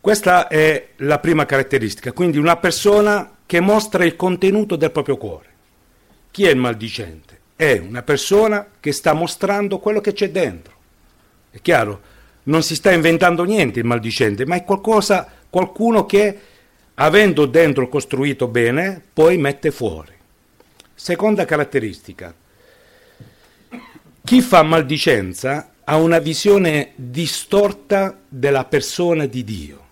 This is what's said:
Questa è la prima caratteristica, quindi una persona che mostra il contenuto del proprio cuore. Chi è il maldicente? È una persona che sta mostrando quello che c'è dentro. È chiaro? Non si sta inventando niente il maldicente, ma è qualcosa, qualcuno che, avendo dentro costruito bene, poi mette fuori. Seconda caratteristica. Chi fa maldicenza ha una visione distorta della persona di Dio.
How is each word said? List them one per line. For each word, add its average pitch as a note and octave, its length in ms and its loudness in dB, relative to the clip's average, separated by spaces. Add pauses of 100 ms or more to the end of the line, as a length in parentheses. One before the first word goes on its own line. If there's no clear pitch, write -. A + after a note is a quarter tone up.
Questa G3 480 2
è D#3 480 0
la C#3+ 220 -2
prima D#3 280 0
caratteristica, B2+ 640 -4
quindi E3+ 260 -2
una E3 180 2
persona G#3 800 0 (100)
che F3 140 0
mostra G3+ 440 0
il E3+ 120 0
contenuto F#3+ 580 0
del D#3 160 -2
proprio C#3+ 260 -4
cuore. E2+ 320 -14 (800)
Chi G3 160 0
è E3+ 40 6
il C#3 60 4
maldicente? A2 760 -8 (220)
È C#3+ 220 2
una G#2 240 -10
persona G3+ 680 0 (120)
che D3 120 -6
sta D3+ 200 -2
mostrando G3 640 -4
quello G#3 220 -2
che G#3 120 -4
c'è G3+ 180 -4
dentro. C#3+ 440 -6 (760)
È - 100 -20
chiaro? A2+ 400 0 (440)
Non D#3 180 0
si D#3+ 120 -6
sta F#3+ 180 2
inventando E3+ 520 2
niente F3 340 0
il A#2 80 -2
maldicente, A#2 600 -2
ma F3 100 -2
è F3+ 80 -6
qualcosa, G3+ 680 0 (180)
qualcuno G#3 560 0
che, G3+ 340 0 (560)
avendo D#3+ 520 4
dentro C3+ 420 2
costruito C3+ 580 -4
bene, B2+ 560 -2 (100)
poi E3 260 4
mette C#3+ 320 -2
fuori. E2 420 -8 (840)
Seconda F#3+ 500 -2
caratteristica. A2 920 -6 (1900)
Chi B3+ 200 4
fa F3+ 200 6
maldicenza C#3+ 1080 -2 (140)
ha D3 120 0
una E3 220 4
visione D#3+ 760 0
distorta F#3+ 1200 -2 (100)
della C3+ 360 0
persona E3 640 -2
di B2 180 -6
Dio. D2+ 480 -12